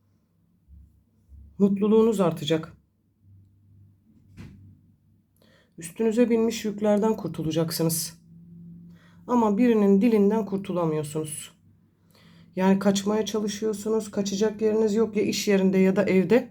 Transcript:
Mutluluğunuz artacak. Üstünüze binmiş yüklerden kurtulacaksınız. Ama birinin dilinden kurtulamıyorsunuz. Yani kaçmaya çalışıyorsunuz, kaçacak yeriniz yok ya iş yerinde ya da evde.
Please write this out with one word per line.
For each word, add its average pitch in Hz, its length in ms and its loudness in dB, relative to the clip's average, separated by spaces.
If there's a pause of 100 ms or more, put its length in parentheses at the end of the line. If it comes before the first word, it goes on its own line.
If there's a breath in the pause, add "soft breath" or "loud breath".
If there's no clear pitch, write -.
(1600)
Mutluluğunuz 208 600 2
artacak. 160 560 -2 (3000 soft breath)
Üstünüze 226 520 0
binmiş 226 340 0
yüklerden 208 520 0
kurtulacaksınız. 160 1080 -4 (1040 loud breath)
Ama 220 320 2
birinin 208 420 4
dilinden 214 460 2
kurtulamıyorsunuz. 160 1040 -6 (1040 soft breath)
Yani 190 220 2
kaçmaya 202 480 0
çalışıyorsunuz, 214 840 -6
kaçacak 202 520 -4
yeriniz 214 320 2
yok 220 220 0
ya 214 60 2
iş - 260 -2
yerinde 190 300 2
ya 190 180 4
da 196 80 2
evde. 190 460 2